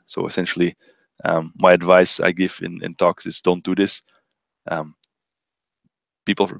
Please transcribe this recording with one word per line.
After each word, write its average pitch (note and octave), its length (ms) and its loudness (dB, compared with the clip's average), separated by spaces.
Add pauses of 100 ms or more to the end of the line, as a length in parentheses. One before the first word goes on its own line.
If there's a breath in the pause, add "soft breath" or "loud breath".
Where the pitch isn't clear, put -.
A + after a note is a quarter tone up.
So F2+ 220 -8
essentially, F2 480 -4 (500)
um, E2 320 -2
my F2+ 160 6
advice F2+ 480 4
I F2+ 100 0
give F2 320 -4
in, F2 200 -12
in F2 120 -10
talks F2+ 300 0
is - 160 -8
don't F2+ 220 0
do F#2 120 -2
this. - 280 -2 (640)
Um, D#2 260 -8 (1300)
people G2 220 0 (120)